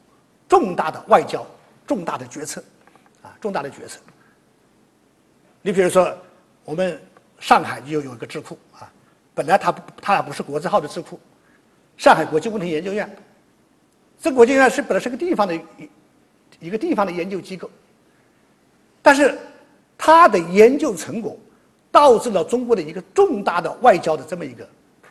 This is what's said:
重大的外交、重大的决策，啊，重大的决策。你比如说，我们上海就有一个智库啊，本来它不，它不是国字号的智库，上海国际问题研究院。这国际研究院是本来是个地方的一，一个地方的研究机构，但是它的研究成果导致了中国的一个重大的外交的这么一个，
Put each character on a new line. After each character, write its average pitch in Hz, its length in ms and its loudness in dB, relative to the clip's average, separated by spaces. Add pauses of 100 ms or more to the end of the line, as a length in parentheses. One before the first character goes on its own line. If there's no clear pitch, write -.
(480)
重 302 260 2
大 156 160 -4
的 - 160 -12
外 226 160 6
交、 127 240 -8 (400)
重 202 180 -4
大 147 140 -8
的 127 80 -14
决 - 180 -14
策， - 180 -12 (600)
啊， - 180 -20
重 202 120 -8
大 165 100 -4
的 139 80 -10
决 - 160 -20
策。 - 140 -20 (1600)
你 185 80 -6
比 190 100 0
如 180 80 4
说， 170 240 2 (520)
我 151 100 -12
们 175 260 -6 (380)
上 214 240 2
海 120 180 -10
就 147 220 -6
有 131 140 -14
一 - 20 -20
个 131 80 -14
智 - 140 -14
库 - 180 -18 (180)
啊， - 160 -20 (400)
本 151 140 -8
来 156 100 2
它 - 140 -2
不， 160 100 -6 (220)
它 185 180 -2
不 143 120 -8
是 196 100 -10
国 143 160 -8
字 165 80 -8
号 180 140 0
的 147 80 -8
智 - 120 -12
库， 165 200 -16 (760)
上 254 200 6
海 156 80 -2
国 151 140 -2
际 160 100 -6
问 214 120 -6
题 170 80 -6
研 156 140 -4
究 190 100 -8
院。 202 160 -6 (1120)
这 320 120 -2
国 254 120 8
际 233 60 4
研 269 80 2
究 269 60 6
院 254 40 6
是 - 140 -4
本 214 100 -4
来 190 80 0
是 247 80 -6
个 247 80 -10
地 339 200 -4
方 202 100 0
的 170 80 -4
一， - 340 -14 (680)
一 165 100 -16
个 202 80 -6
地 311 200 -4
方 202 100 0
的 175 60 -6
研 175 180 -8
究 190 100 -8
机 185 160 -14
构， - 140 -16 (1300)
但 285 140 6
是 269 240 2 (580)
它 330 300 6
的 208 100 4
研 196 400 6
究 269 200 -4
成 131 260 -12
果 - 160 -12 (540)
导 294 260 6
致 247 100 -6
了 185 140 -2
中 240 240 -4
国 233 80 0
的 185 80 -2
一 151 100 -10
个 185 80 -12 (140)
重 349 300 2
大 175 160 -2
的 160 100 -4 (120)
外 220 140 6
交 160 200 -2
的 135 80 -10
这 185 120 -12
么 170 80 -10
一 131 80 -14
个， 110 160 -20 (420)